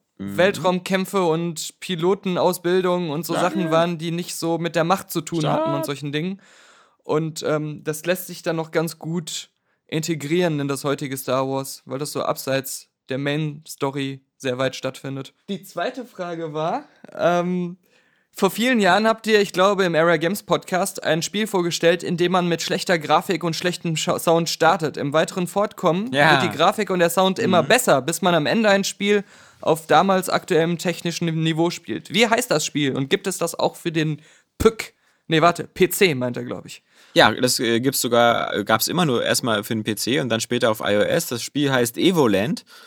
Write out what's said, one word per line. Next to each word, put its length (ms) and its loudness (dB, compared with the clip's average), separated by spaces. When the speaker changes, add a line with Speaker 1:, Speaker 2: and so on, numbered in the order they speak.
Speaker 1:
Mhm. 180 -8
Speaker 2:
Weltraumkämpfe 840 0
und 580 -2
Pilotenausbildung 1300 0
und 140 -4
so 100 -4
Speaker 1:
Daniel. 160 0
Speaker 2:
Sachen 200 -2
waren, 280 2
die 100 -6
nicht 260 -6
so 220 -2
mit 180 -4
der 80 2
Macht 280 -2
zu 100 -4
tun 260 -2
hatten 220 0
und 60 -2
Speaker 1:
Stop. 100 -4
Speaker 2:
solchen 260 -6
Dingen. 300 -4
Und, 400 -4
ähm, 400 -4
das 220 -6
lässt 200 -2
sich 160 -16
dann 140 -4
noch 160 -6
ganz 260 -2
gut 540 -8
integrieren 720 -2
in 80 -4
das 160 -4
heutige 320 -4
Star 320 -2
Wars, 380 -6
weil 140 -8
das 120 -8
so 120 -4
abseits 640 -4
der 100 -4
Main-Story 1040 -6
sehr 200 -4
weit 180 -2
stattfindet. 580 -8
Die 140 -6
zweite 400 -8
Frage 500 -10
war, 320 -4
ähm, 600 0
vor 200 2
vielen 280 2
Jahren 280 4
habt 200 0
ihr, 140 6
ich 120 -2
glaube, 320 2
im 100 0
Area 220 4
Games 260 -2
Podcast 600 -2
ein 200 0
Spiel 240 -2
vorgestellt, 560 2
in 140 -4
dem 160 2
man 140 4
mit 140 0
schlechter 380 0
Grafik 440 0
und 120 -2
schlechtem 400 -4
Scha-, 240 -2
Sound 300 2
startet. 480 2
Im 160 -4
weiteren 340 0
Fortkommen 640 -2
Speaker 1:
Ja. 300 4
Speaker 2:
wird 120 0
die 40 -10
Grafik 320 2
und 100 0
der 100 4
Sound 300 2
immer 240 4
Speaker 1:
Mhm. 40 -8
Speaker 2:
besser, 340 4
bis 200 -4
man 140 4
am 100 2
Ende 240 2
ein 140 4
Spiel 400 0
auf 280 0
damals 420 4
aktuellem 480 2
technischen 480 -4
Niveau 300 0
spielt. 420 -10
Wie 140 4
heißt 240 0
das 120 0
Spiel 320 -2
und 140 -2
gibt 160 -2
es 140 -6
das 180 -4
auch 180 0
für 160 -6
den 300 -2
pück? 340 2
Nee, 120 4
warte, 240 4
P 240 2
C 240 2
meint 240 -4
er, 80 -8
glaub 220 -10
ich. 160 -20
Speaker 1:
Ja, 160 8
das, 280 0
äh, 220 2
gibt's 180 0
sogar, 560 2
äh, 80 0
gab's 240 2
immer 180 0
nur 200 0
erstmal 380 0
für 100 -6
den 100 -4
P 120 -4
C 260 -2
und 80 -4
dann 120 0
später 280 0
auf 100 0
I 160 0
O 60 4
S. 260 0
Das 140 -6
Spiel 300 -2
heißt 260 0
Evoland 640 2